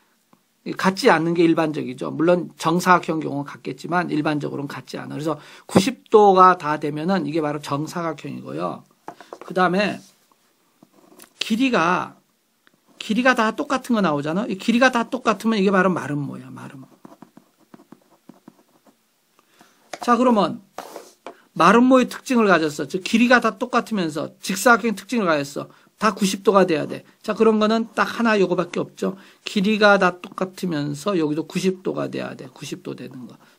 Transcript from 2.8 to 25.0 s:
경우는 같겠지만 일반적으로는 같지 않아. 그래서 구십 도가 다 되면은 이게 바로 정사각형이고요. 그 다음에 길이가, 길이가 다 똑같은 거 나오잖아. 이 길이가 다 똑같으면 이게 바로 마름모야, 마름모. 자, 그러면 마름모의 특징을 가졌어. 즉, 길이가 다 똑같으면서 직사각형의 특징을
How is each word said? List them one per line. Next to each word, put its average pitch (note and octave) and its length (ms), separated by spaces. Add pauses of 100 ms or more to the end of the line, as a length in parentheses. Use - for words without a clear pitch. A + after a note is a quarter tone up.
경우는 C#3 260
같겠지만 E3+ 640
일반적으로는 D3 580
같지 - 300
않아. C3+ 180
그래서 D3 240 (260)
구십 - 440
도가 F#3 480
다 D3+ 220
되면은 D3+ 460
이게 D#3 160
바로 D3 200
정사각형이고요. D3+ 1200 (600)
그 - 80
다음에 F#3 480 (1400)
길이가, F#3+ 800 (800)
길이가 B3 360
다 A3+ 200
똑같은 C4 400
거 G#3+ 60
나오잖아. D#3 460
이 G3 100
길이가 A#3+ 340
다 A#3 180
똑같으면 A3 500
이게 G3 120
바로 F#3+ 180
마름모야, C3+ 600
마름모. B2+ 380 (3250)
자, A#3+ 160
그러면 G#3 440 (920)
마름모의 B3 560
특징을 A#3 380
가졌어. D#3 400
즉, F#3 160
길이가 A#3+ 360
다 A3+ 180
똑같으면서 F3+ 840
직사각형의 A3+ 540
특징을 A3+ 300